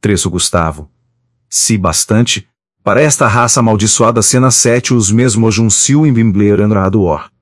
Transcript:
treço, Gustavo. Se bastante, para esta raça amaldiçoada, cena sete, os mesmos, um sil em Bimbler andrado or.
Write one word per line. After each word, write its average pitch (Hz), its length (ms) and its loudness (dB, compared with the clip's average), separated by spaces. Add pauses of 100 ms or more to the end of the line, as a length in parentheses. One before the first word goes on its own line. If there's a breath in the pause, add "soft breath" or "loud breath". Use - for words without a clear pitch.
treço, 98 280 -2
Gustavo. 80 640 -4 (580)
Se - 280 -2
bastante, 101 680 -2 (360)
para 101 180 0
esta 147 260 0
raça 120 340 0
amaldiçoada, 113 600 0
cena 127 300 0
sete, 120 420 0
os 107 160 0
mesmos, 110 480 0
um 113 140 2
sil 143 340 0
em 147 60 2
Bimbler 104 480 2
andrado 104 420 0
or. 80 300 -4 (100)